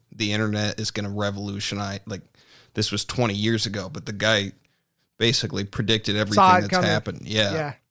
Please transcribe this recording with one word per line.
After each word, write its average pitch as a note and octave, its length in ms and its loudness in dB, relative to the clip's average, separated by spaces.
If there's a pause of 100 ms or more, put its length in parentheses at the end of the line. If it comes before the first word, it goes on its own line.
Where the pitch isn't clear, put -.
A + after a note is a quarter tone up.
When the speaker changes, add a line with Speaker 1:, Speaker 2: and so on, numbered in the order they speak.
(100)
Speaker 1:
the G#2 220 -2
internet G#2+ 480 0
is G#2+ 100 -4
gonna G#2 200 -6
revolutionize, G2+ 960 -4
like, G2 160 -8 (520)
this G#2+ 160 0
was G2+ 140 -4
twenty A#2 300 0
years G#2+ 320 0
ago, G2 220 -6
but - 180 -12
the A2 60 -10
guy G2+ 400 2 (680)
basically A2 460 0
predicted G#2 520 0
everything G#2 200 0
Speaker 2:
Saw F#3 200 8
it F3+ 60 4
Speaker 1:
that's G3+ 80 -4
Speaker 2:
coming. F3+ 180 2
Speaker 1:
happened. G#2+ 360 -2
Yeah. G#2+ 280 2
Speaker 2:
Yeah. D3 200 -4 (180)